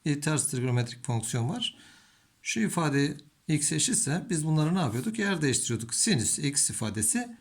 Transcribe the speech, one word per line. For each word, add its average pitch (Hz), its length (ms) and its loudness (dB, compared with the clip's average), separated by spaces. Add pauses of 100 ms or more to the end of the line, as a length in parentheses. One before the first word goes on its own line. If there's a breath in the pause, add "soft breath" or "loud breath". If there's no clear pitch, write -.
bir 147 180 0
ters 151 280 0
trigonometrik 123 540 -2
fonksiyon 120 440 -2
var. 226 280 -4 (680 loud breath)
Şu - 180 -2
ifade 147 560 2 (320)
x 151 240 2
eşitse 156 580 0
biz 156 160 0
bunları 156 280 2
ne 196 40 2
yapıyorduk? 135 400 -2
Yer 196 240 0
değiştiriyorduk. 117 520 0
Sinüs - 440 2
x 143 320 0
ifadesi 110 720 -2